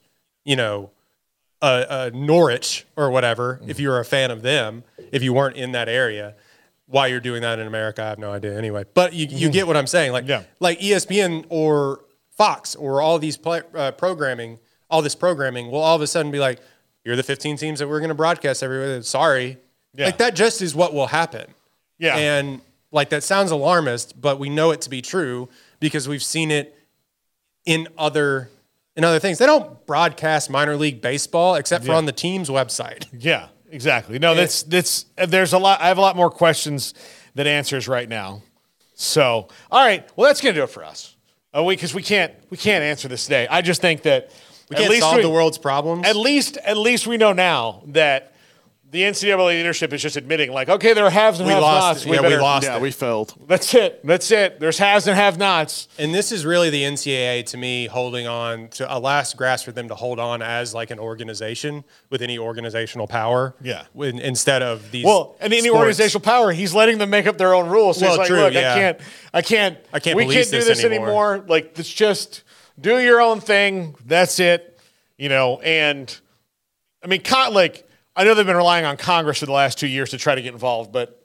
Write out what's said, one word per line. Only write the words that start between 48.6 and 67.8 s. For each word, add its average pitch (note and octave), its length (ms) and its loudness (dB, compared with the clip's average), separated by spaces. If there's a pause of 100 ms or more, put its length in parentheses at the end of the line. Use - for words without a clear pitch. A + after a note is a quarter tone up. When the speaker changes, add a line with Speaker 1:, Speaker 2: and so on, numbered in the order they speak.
Speaker 2:
the F3 140 -2
N G3+ 80 0
C G#3 160 0
double F#3 200 4
A E3+ 80 2
leadership E3 360 -2
is C#3 80 -6
just D3 160 -6
admitting, C#3 340 -2
like, C3 180 -4
"Okay, G3+ 240 4
there G#3+ 120 4
are F#3 40 6
haves G#3 300 4
and F3+ 80 0
Speaker 1:
We G3 60 4
Speaker 2:
have-nots. D#3 280 6
Speaker 1:
lost E3+ 240 2
it. C#3+ 40 -4
Speaker 2:
We E3 80 4
Speaker 1:
Yeah, C#3 60 4
we E3+ 60 6
Speaker 2:
better" D3+ 120 4
Speaker 1:
lost C#3 240 2
Speaker 3:
Yeah, B2+ 100 -2
Speaker 1:
it. A#2 60 -4
Speaker 3:
we C3+ 100 -2
failed. A#2 420 -4 (140)
Speaker 2:
That's - 260 2
it. G#3+ 320 4
That's F3 260 0
it. G3 280 2
There's D#3 180 -2
haves G3+ 300 4
and G3+ 100 2
have-nots. F#3+ 680 0 (100)
Speaker 1:
And D#3 160 -4
this G3+ 200 -2
is E3+ 120 -6
really E3+ 240 2
the C#3+ 140 -2
N C#3+ 140 -4
C C#3 180 -4
A B2 240 -2
A B2 40 -8
to B2+ 140 -12
me B2 300 -6
holding B2 400 -6
on A#2 420 -8
to C3 240 -10
a B2+ 60 -6
last C#3 380 -2
grasp B2+ 280 0
for B2 60 -14
them A#2 160 -12
to A2 80 -10
hold A#2+ 240 -8
on A#2+ 220 -6
as, A#2 320 -6
like, A2+ 180 -10
an A2 80 -12
organization A2+ 840 -10 (260)
with C3 120 -16
any A#2+ 160 -8
organizational A2+ 720 -8
power. B2 540 -2
Speaker 2:
Yeah. A2 220 -10 (100)
Speaker 1:
When, B2+ 260 -8
instead C3 420 0
of A2+ 300 -6
these B2 140 -8
Speaker 2:
Well, F#3+ 340 4
and G#3 140 -2
any A#3 160 2
Speaker 1:
sports. A3+ 100 4
Speaker 2:
organizational G#3+ 420 2
power, A3 300 4
he's E3+ 220 -4
letting A3 240 4
them G3+ 120 -2
make G3 180 2
up G#3+ 100 0
their F#3 160 4
own F3 160 4
rules. F#3+ 280 4